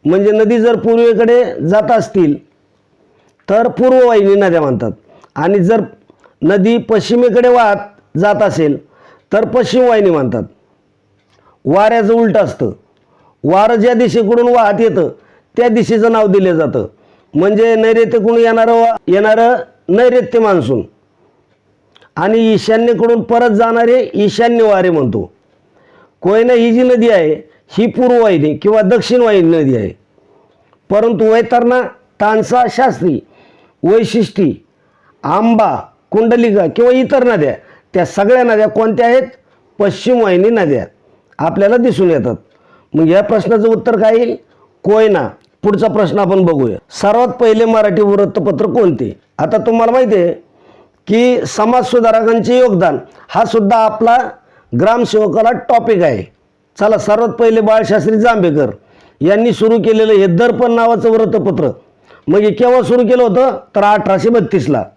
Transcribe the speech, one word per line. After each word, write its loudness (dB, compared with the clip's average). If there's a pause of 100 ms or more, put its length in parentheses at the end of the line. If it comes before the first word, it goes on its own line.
म्हणजे 0
नदी 0
जर 0
पूर्वेकडे 0 (120)
जात 0
असतील 0 (1040)
तर 0
पूर्व 2
वाहिनी 2
नद्या 0
म्हणतात -4 (420)
आणि -2
जर 0 (640)
नदी 0
पश्चिमेकडे 0
वाहत 2 (420)
जात 0
असेल -2 (460)
तर 0
पश्चिम 0
वाहिनी 2
म्हणतात. -4 (1200)
वाऱ्याचं 0
उलट 0
असतं, -2 (720)
वारं 2
ज्या 2
दिशेकडून 0
वाहत 0
येतं 0 (480)
त्या 0
दिशेचं 0
नाव 2
दिलं 2
जातं. -4 (480)
म्हणजे 2
नैऋत्येकडून 0
येणारं 2
वा-, 0
येणारं 2 (320)
नैऋत्य 2
मान्सून 0 (1300)
आणि -2
ईशान्येकडून 0
परत 0
जाणारे 0
ईशान्य 0
वारे 2
म्हणतो. -4 (880)
कोयना 0
ही 2
जी 2
नदी 2
आहे 0 (200)
ही -2
पूर्व 0
वाहिनी 0
किंवा 0
दक्षिण 0
वाहिनी 2
नदी 0
आहे, -6 (1000)
परंतु 0
वैतरणा, 0 (380)
तानसा, 0
शास्त्री, -2 (640)
वैशिष्टी, -2 (560)
आंबा, 0 (340)
कुंडलिका 0
किंवा 0
इतर 0
नद्या, 0 (400)
त्या -2
सगळ्या 0
नद्या 0
कोणत्या -2
आहेत? 2 (560)
पश्चिम -2
वाहिनी 2
नद्या 0 (540)
आपल्याला 0
दिसून 0
येतात. -2 (600)
मग 2
या 2
प्रश्नाचं 0
उत्तर -2
काय 2
येईल? -2 (460)
कोयना. 0 (340)
पुढचा -2
प्रश्न -2
आपण 0
बघूया. -2 (120)
सर्वात -2
पहिले 0
मराठी 0
वृत्तपत्र 0
कोणते? -2 (180)
आता -2
तुम्हाला 0
माहिती 0
आहे 0 (720)
की 0
समाज -2
सुधारकांचे 0
योगदान 0 (300)
हा -2
सुद्धा 0
आपला 0 (500)
ग्रामसेवकाला 0
टॉपिक 0
आहे. -2 (580)
चला, 0
सर्वात -2
पहिले 0
बाळशास्त्री 0
जांभेकर 0 (500)
यांनी 0
सुरू 0
केलेलं 0
हे 4
दर्पण 0
नावाचं 0
वृत्तपत्र. 0 (580)
मग 2
हे 2
केव्हा 2
सुरू 0
केलं 0
होतं? 0 (180)
तर 0
अठराशे 0
बत्तीसला. -2 (120)